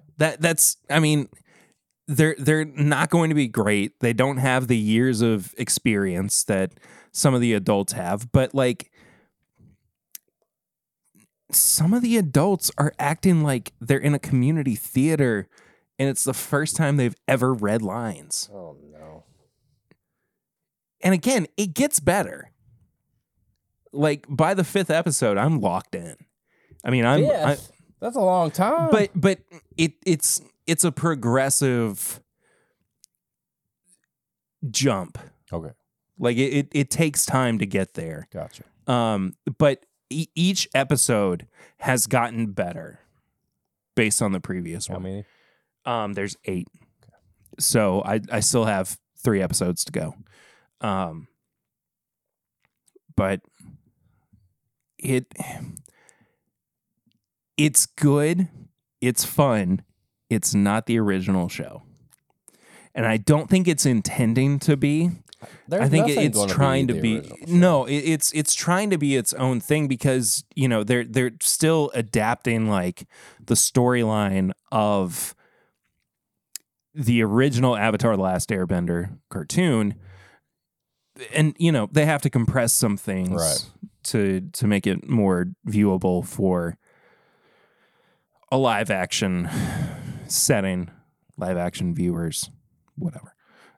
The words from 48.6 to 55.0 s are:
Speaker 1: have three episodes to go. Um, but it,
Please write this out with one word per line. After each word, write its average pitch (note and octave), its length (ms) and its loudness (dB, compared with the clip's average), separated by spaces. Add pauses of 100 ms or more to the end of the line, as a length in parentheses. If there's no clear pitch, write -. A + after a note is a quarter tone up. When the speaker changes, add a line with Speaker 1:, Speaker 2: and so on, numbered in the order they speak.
Speaker 1:
have G2 320 -2 (200)
three G2+ 240 0
episodes F2+ 440 -2
to - 60 -16
go. - 240 -6 (640)
Um, F#2 460 -6 (1900)
but F#2+ 260 0 (1600)
it, B2+ 280 -2 (2250)